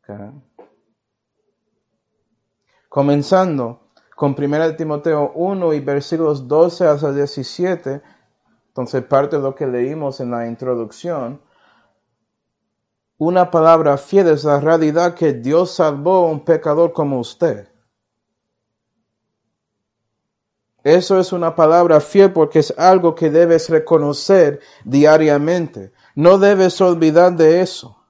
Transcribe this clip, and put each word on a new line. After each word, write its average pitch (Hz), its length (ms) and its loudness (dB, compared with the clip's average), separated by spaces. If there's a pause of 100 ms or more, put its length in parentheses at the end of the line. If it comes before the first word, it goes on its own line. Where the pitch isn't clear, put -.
Ok. 104 160 -18 (2750)
Comenzando 143 1040 -4 (240)
con 151 180 -4
Primera 147 320 -2
de 156 80 -4
Timoteo 151 640 -4
uno 175 360 -4
y 147 60 -4
versículos 143 720 -4
doce 170 360 0
hasta 147 280 -2
diecisiete. 143 920 -6 (680)
Entonces, 127 340 -8
parte 143 340 -2
de 143 60 -4
lo 139 100 -4
que 143 140 -8
leímos 131 540 -6
en 123 100 -8
la 117 160 -8
introducción. 127 960 -10 (1800)
Una 175 320 0
palabra 160 480 4
fiel 190 300 0
es 147 160 0
la 143 160 0
realidad 160 540 0
que 160 180 -2
Dios 147 420 -2
salvó 165 520 0
a 165 40 -2
un 147 140 -8
pecador 165 480 0
como 143 260 -4
usted. 117 500 -6 (3250)
Eso 180 340 2
es 185 140 -2
una 170 220 -4
palabra 165 460 4
fiel 196 320 4
porque 160 280 2
es 151 180 -2
algo 175 360 4
que 165 140 -2
debes 165 400 2
reconocer 156 920 0 (240)
diariamente. 151 1080 2 (220)
No 175 240 4
debes 190 420 2
olvidar 170 520 2
de 165 280 4
eso. 156 480 -8